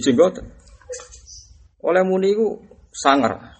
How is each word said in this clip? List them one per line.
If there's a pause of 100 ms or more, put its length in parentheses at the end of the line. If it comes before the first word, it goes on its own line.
jenggoten. (1300)
Oleh
muni
iku (320)
sangar,